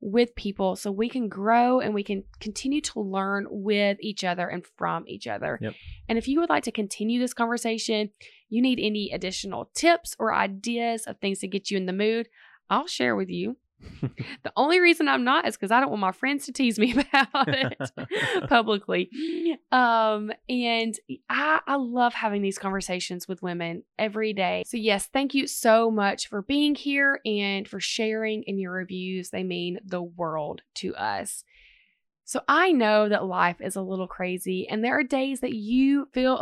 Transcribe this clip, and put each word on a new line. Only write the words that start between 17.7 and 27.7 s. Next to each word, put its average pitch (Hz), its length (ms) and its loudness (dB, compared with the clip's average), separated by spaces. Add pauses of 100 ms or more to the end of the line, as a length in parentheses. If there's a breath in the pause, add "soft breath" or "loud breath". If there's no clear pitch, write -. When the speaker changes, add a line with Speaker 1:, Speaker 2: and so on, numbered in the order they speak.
Speaker 2:
<laughs> 427 340 -2
Speaker 1:
publicly. 214 640 2 (600 loud breath)
Um, 220 580 4 (180)
and 233 460 0 (360)
I, 294 360 2
I 277 100 0
love 240 380 0
having 208 280 -2
these 196 160 -2
conversations 190 680 -6
with 185 160 -8
women 175 420 -6 (140)
every 220 340 -2
day. 180 340 -2
So - 100 -8
yes, 214 300 0
thank 269 280 -2
you 269 120 2
so 226 440 4
much 202 380 0
for 202 140 -6
being 294 320 2
here 277 500 0
and 202 420 0
for 196 140 -10